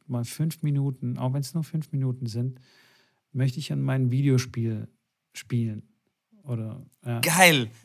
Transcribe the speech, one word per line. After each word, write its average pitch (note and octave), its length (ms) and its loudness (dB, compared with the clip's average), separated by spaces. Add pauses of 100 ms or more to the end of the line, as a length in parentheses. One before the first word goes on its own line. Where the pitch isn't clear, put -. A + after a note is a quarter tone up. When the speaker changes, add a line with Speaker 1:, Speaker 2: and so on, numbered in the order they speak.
Speaker 1:
mal A#2+ 180 -4
fünf D#3 360 -4
Minuten, C#3 560 -2
auch B2+ 160 -2
wenn's C#3+ 220 -4
nur D#3+ 80 -2
fünf D#3 280 -6
Minuten C3 360 -2
sind, B2 320 -4 (720)
möchte C3 260 0
ich D3+ 160 -6
an C#3 80 -2
meinem C3 300 2
Videospiel B2 760 0 (440)
spielen. A2+ 560 -4 (540)
Oder, A#2 420 -8 (200)
ja. A#2 160 -4
Speaker 2:
Geil! D3 500 6 (140)